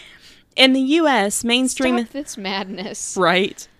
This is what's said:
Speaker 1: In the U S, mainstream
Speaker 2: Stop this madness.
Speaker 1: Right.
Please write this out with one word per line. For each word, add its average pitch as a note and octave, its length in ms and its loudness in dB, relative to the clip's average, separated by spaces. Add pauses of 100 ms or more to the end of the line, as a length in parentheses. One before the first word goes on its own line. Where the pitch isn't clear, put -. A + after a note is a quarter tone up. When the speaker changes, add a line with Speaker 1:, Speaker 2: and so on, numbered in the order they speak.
(560)
Speaker 1:
In C4 180 6
the C4+ 60 2
U D4+ 280 2
S, G#3 360 2
mainstream B3 560 0
Speaker 2:
Stop A3+ 100 -6
this C#4 260 -12
madness. G3 800 -8
Speaker 1:
Right. F3+ 520 2 (120)